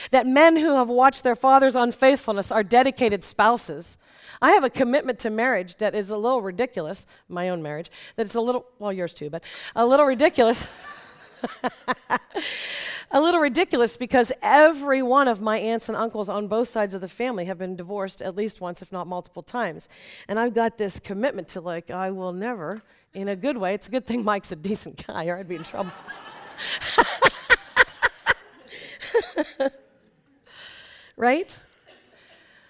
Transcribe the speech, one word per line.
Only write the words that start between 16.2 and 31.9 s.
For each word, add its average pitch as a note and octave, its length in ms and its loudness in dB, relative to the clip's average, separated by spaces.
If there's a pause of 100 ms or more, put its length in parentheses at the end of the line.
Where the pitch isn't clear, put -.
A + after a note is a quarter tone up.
on G#3 200 -4
both A3+ 180 0
sides G#3 260 -4
of G3 80 -8
the F3+ 80 -10
family A#3 360 -6
have F#3 120 -8
been F#3 200 -8
divorced F#3+ 440 -10
at F3+ 140 -8
least G#3 260 -6
once, F3 220 -10
if - 80 -20
not F3+ 160 -8
multiple F3+ 380 -12
times. E3 440 -8 (380)
And G#3+ 140 -4
I've A#3+ 140 -2
got A3+ 220 0
this G3+ 220 -6
commitment G3+ 500 -6
to, F#3 120 -12
like, E3+ 300 -10
I F#3+ 200 -6
will F#3 220 -8
never, G3 500 -8 (320)
in G3 140 -8
a G3+ 80 -4
good B3 200 -4
way, F#3+ 180 -4
it's G#3 120 -10
a - 40 -16
good B3 160 -6
thing A#3 180 -4
Mike's G3+ 260 -2
a F3 60 -12
decent G3 500 -8
guy F#3+ 200 -8
or F3 120 -4
I'd F#3+ 100 -14
be F3+ 60 -8
in D#3+ 80 -10
trouble. F#3+ 340 -10
<laughs> - 40 -20 (4000)
Right? C4+ 420 0 (1120)